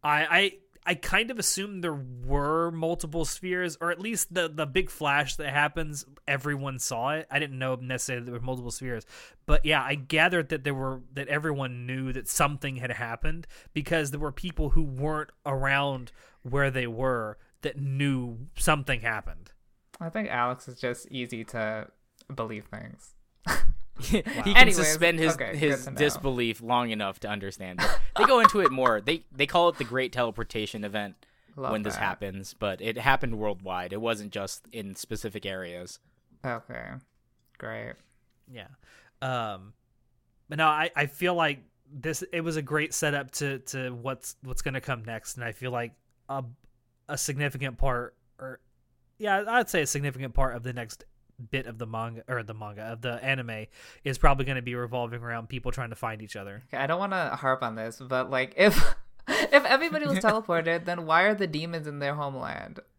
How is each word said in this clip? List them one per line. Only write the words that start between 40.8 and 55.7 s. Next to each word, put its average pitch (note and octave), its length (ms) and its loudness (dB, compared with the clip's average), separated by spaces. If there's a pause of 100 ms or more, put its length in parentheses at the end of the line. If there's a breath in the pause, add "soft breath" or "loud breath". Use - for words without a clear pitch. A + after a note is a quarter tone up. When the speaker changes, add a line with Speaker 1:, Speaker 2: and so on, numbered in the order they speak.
Speaker 1:
I C#3+ 120 2
feel F3+ 260 0
like D3+ 260 2 (320)
this, D3 400 -6
it E3+ 100 -4
was E3 140 -2
a D#3 60 -2
great D3+ 320 -2
setup C#3+ 380 -2
to, C#3 280 -4
to B2+ 300 -8
what's, B2 540 -8
what's B2+ 180 -4
gonna C3+ 200 -4
come A#2+ 240 -6
next, A2+ 320 -10
and A#2+ 60 -8
I A2+ 100 -6
feel B2+ 180 -8
like A#2+ 220 -4 (360)
a, C3+ 140 -6 (680)
a D3 80 -6
significant C3+ 600 -4
part, B2 380 0 (240)
or, - 200 -14 (580)
yeah, G#3 300 2
I'd A#3 220 2
say F3 120 2
a C#3 60 0
significant C3+ 480 -4
part C3 200 4
of A#2 80 -8
the B2+ 100 -6
next A#2 300 -10 (480)
bit C3 160 -4
of A2+ 100 -14
the A#2 80 -6
manga, A2+ 420 -8
or B2 160 -4
the G2+ 100 -12
manga, G#2+ 300 -12
of A2+ 180 -10
the A#2+ 220 -6
anime, A#2 440 -4 (360 loud breath)
is C3+ 140 -2
probably C#3 280 6
gonna C3 160 -4
be A#2+ 140 -6
revolving A#2+ 460 -4
around A#2 280 -8
people A#2+ 220 -6